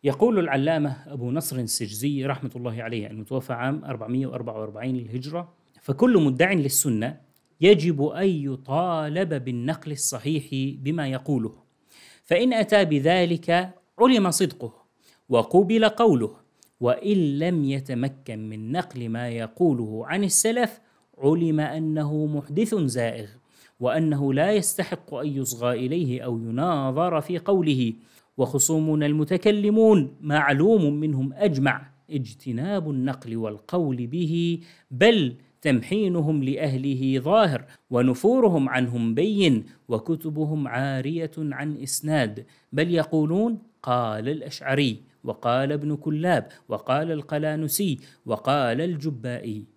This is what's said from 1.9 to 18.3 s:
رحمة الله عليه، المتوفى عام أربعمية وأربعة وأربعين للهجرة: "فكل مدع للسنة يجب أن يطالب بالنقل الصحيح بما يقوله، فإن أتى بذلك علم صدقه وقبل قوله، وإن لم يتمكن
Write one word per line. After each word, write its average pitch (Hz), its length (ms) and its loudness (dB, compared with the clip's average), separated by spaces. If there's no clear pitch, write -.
رحمة 135 300 -4
الله 120 280 -8
عليه، 113 240 -6
المتوفى 117 460 -8
عام 135 320 -4
أربعمية 123 420 -4
وأربعة 117 320 -10
وأربعين 107 380 -8
للهجرة: 127 560 -10
"فكل 175 420 4
مدع 147 300 2
للسنة 135 640 -2
يجب 160 440 6
أن 175 220 -2
يطالب 151 1160 -2
بالنقل 131 460 -6
الصحيح 139 920 -4
بما 147 260 -4
يقوله، 131 460 -2
فإن 247 300 2
أتى 208 320 4
بذلك 170 880 2
علم 220 320 6
صدقه 131 420 -2
وقبل 196 600 4
قوله، 175 460 2
وإن 143 600 2
لم 165 240 0
يتمكن 135 840 -4